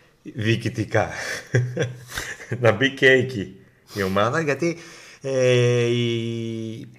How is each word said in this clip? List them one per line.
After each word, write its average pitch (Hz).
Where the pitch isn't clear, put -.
διοικητικά. 107
<laughs> -
Να 113
μπει 135
και 135
εκεί 113
η 101
ομάδα, 101
γιατί, 156
ε, 123
οι 117